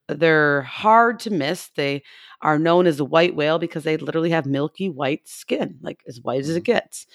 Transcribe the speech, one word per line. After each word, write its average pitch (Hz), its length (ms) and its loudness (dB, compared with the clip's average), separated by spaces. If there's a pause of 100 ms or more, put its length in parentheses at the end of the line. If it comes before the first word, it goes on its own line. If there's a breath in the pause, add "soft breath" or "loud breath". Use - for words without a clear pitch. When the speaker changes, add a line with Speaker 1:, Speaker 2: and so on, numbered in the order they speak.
Speaker 1:
they're 151 560 2
hard 226 580 2
to 220 100 -6
miss. 170 440 -4
They 143 280 -2 (400 loud breath)
are 151 160 2
known 170 280 4
as 147 140 2
a 147 60 0
white 165 280 2
whale 151 240 0
because 165 260 -6
they 156 120 -2
literally 156 320 -2
have 160 160 0
milky 143 460 -2
white 139 360 -4
skin, - 540 -6
like, - 260 -14
as 117 140 -16
white 123 200 -4
as 143 100 -6
it 165 120 -2
Speaker 2:
Mm-hmm. 240 100 0
Speaker 1:
gets. - 420 -4